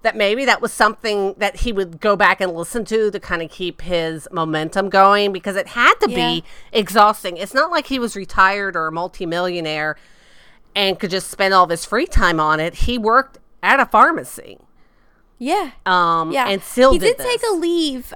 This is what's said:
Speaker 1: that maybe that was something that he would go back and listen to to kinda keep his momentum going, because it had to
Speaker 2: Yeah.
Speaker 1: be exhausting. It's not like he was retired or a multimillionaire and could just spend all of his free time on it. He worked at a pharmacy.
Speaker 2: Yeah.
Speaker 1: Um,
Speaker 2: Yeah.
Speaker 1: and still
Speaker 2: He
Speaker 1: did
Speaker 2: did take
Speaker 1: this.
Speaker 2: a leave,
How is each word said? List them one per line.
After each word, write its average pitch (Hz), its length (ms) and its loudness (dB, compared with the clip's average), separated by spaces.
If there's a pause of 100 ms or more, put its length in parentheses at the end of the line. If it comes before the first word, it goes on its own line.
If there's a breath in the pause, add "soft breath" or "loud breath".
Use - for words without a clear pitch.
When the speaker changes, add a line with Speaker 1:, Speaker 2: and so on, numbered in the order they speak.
Speaker 1:
that 214 140 0
maybe 214 280 0
that 233 180 2
was 226 100 -4
something 208 680 0
that 202 180 -2
he 240 160 -2
would 185 280 -6
go 208 160 2
back 190 240 2
and 185 140 -2
listen 170 320 -8
to 220 240 0
to 202 100 -6
kinda 165 280 -6
keep 175 340 -8
his 160 480 -4
momentum 160 580 -2
going, 202 440 4
because 196 240 -8
it 196 120 -4
had 269 320 4
to 320 100 2
Speaker 2:
Yeah. 247 60 -6
Speaker 1:
be 240 280 -2 (280 soft breath)
exhausting. 208 640 2
It's 190 180 -10
not 302 180 2
like 302 160 -2
he 269 100 -4
was 240 180 -4
retired 196 600 0
or 160 100 -2
a 160 60 -6
multimillionaire 170 1040 -4 (800 soft breath)
and 190 240 0
could 196 100 -6
just 185 200 -4
spend 190 240 0
all 185 100 8
of 175 60 0
his 170 140 -4
free 262 220 -2
time 175 320 2
on 156 220 2
it. 165 140 -4
He 240 240 0
worked 233 400 0 (240)
at 233 180 4
a 233 60 2
pharmacy. - 720 0 (800)
Speaker 2:
Yeah. 320 340 -2 (120)
Speaker 1:
Um, 170 480 2
Speaker 2:
Yeah. 262 160 0
Speaker 1:
and 196 140 -4
still 262 300 4
Speaker 2:
He 311 60 4
Speaker 1:
did 466 200 0
Speaker 2:
did - 80 -8
take 494 160 -2
Speaker 1:
this. 466 100 -2
Speaker 2:
a - 40 0
leave, 320 600 -2